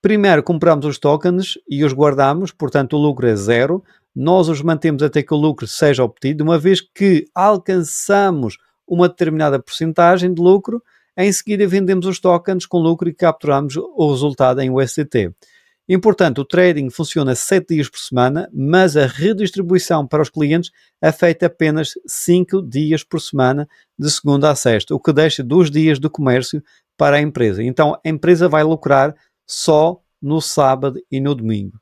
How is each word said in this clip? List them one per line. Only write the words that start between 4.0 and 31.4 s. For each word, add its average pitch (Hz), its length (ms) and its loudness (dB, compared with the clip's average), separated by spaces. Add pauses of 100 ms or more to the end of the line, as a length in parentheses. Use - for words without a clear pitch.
Nós 160 360 2
os 143 120 -4
mantemos 156 420 -2
até 147 200 0
que - 100 -4
o 151 40 0
lucro 147 280 -2
seja 131 380 0
obtido. 147 400 -4
Uma 160 160 2
vez 185 220 2
que 185 520 0
alcançamos 185 1200 0 (280)
uma 175 220 2
determinada 156 500 0
porcentagem 175 760 0
de 165 80 -4
lucro, 196 420 2 (320)
em 190 160 0
seguida 202 340 -2
vendemos 185 400 0
os 185 140 -4
tokens 180 460 0
com - 120 -4
lucro 165 300 0
e 160 60 -6
capturamos 147 640 0
o 185 340 -2
resultado 131 480 0
em 131 100 -2
U 127 120 0
S 131 200 -4
D 147 40 -2
T. 98 300 -4 (520)
Importante, 180 540 0
o 135 40 -4
trading 170 440 0
funciona 139 460 -2
sete 175 400 -2
dias 147 140 -2
por - 100 -18
semana, 131 520 -2
mas 151 460 2
a 143 80 4
redistribuição 175 1040 -2
para 151 140 0
os 143 80 -2
clientes 160 420 -2 (300)
é 156 100 2
feita 170 340 0
apenas 156 480 -2 (120)
cinco 180 560 0
dias 151 420 -2
por - 180 -8
semana, 139 460 -2 (320)
de 147 100 -2
segunda 147 420 0
a 139 40 0
sexta, 117 400 -2
o 139 40 -4
que 160 140 0
deixa 147 300 0
dois 151 260 2
dias 156 300 0
de 147 100 -4
comércio 131 540 -2 (340)
para 143 200 2
a 147 40 2
empresa. 113 420 -2
Então, 147 400 0
a 156 60 -6
empresa 165 400 2
vai 151 140 2
lucrar 147 520 0 (300)
só 160 560 0 (200)
no 147 180 -2
sábado 135 640 -2 (100)
e 135 80 -4
no 139 160 -2
domingo. 110 460 -6